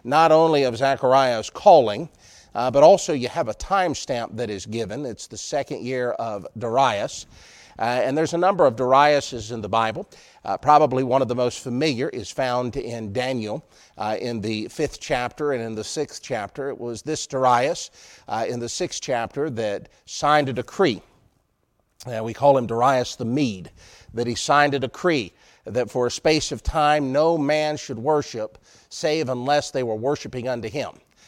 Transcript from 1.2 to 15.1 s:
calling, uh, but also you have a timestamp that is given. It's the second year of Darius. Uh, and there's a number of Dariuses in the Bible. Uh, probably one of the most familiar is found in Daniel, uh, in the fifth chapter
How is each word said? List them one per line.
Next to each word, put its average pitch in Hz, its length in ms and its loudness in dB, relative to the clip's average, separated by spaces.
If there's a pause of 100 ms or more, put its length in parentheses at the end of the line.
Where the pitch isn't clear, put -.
calling, 139 580 6 (460)
uh, 123 160 0
but 139 120 4
also 175 300 8
you 123 160 -4
have 151 200 -4
a 107 60 -6
timestamp 147 840 -4
that 113 120 -6
is 98 160 -8
given. 110 400 -8
It's 113 220 -12
the 110 100 -18
second 135 480 -6
year 123 280 -4
of 107 340 -8 (100)
Darius. 117 720 0 (520)
Uh, - 40 -4
and 123 340 0
there's 156 160 0
a 170 60 -2
number 180 260 4
of 123 120 4
Dariuses 131 760 2
in 117 80 -8
the 101 80 -8
Bible. 113 400 -2 (340)
Uh, 101 140 -4
probably 135 480 4
one 127 160 2
of 127 80 0
the 120 60 -2
most 123 280 -2
familiar 135 460 -2
is 107 220 -10
found 123 460 -4
in 113 360 -8
Daniel, 123 500 -4 (360)
uh, 107 200 -4
in 120 220 -6
the 107 280 -4
fifth - 320 -6
chapter 139 520 -4